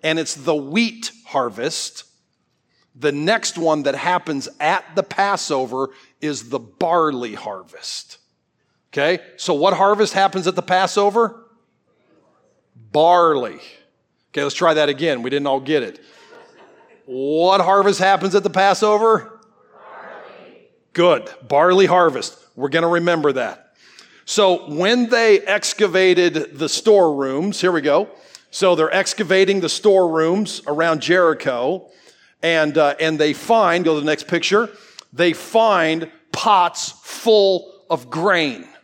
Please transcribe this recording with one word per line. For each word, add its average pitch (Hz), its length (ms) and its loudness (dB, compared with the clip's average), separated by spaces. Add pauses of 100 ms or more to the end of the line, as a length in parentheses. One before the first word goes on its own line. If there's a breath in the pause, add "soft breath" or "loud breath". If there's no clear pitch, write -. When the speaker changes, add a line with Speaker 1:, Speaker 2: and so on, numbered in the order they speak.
Speaker 1:
and 160 160 -2
it's 156 140 -6
the 151 220 -2
wheat 151 560 -4 (160)
harvest. 123 760 -6 (920)
The 143 180 -2
next 170 460 -4
one 156 260 -2
that 135 120 -2
happens 165 540 -4 (100)
at 170 240 -2 (120)
the 196 80 -2
Passover 135 880 -4 (280 loud breath)
is 135 300 -8
the 127 100 -6
barley 131 760 -2
harvest. - 840 -14 (720)
Okay, 156 280 -2 (160)
so - 180 -4
what 175 220 2
harvest 202 380 2
happens 190 340 0
at 185 80 -4
the 170 80 -6
Passover? 202 840 0 (1500)
Barley. 151 680 2 (720)
Okay, 143 100 -4
let's 143 140 -4
try 165 180 2
that 151 160 2
again. 139 320 -2
We 123 80 -6
didn't 143 160 -4
all 135 140 -2
get 135 240 -2
it. 95 160 -14 (1040 loud breath)
What 156 560 0
harvest 190 380 2
happens 185 340 2
at 196 100 2
the 196 60 -2
Passover? 208 920 0 (320)
Speaker 2:
Barley. - 960 -20 (240)
Speaker 1:
Good. 170 360 2 (180)
Barley 180 380 4
harvest. 165 540 0 (160)
We're 135 140 -6
gonna 165 180 0
remember 170 460 0
that. 120 420 -8 (500 soft breath)
So 185 440 0
when 220 400 0
they 226 320 4
excavated 180 1160 0
the 147 120 -6
storerooms, 160 920 0
here 180 120 0
we 160 80 0
go. 151 280 0 (400 loud breath)
So 185 240 0
they're 160 200 0
excavating 190 680 0
the 165 100 -4
storerooms 180 960 2
around 156 360 0
Jericho, 156 880 0 (500 soft breath)
and, 156 360 0
uh, 143 220 2
and 160 200 -2
they 156 140 2
find, 180 500 0
go 160 120 2
to 151 40 -4
the 143 60 -6
next 156 220 -4
picture, 196 420 0 (420 loud breath)
they 165 220 0
find 165 760 0 (220)
pots - 640 0 (100)
full 196 880 0
of 127 200 -4
grain. 156 580 -2 (160)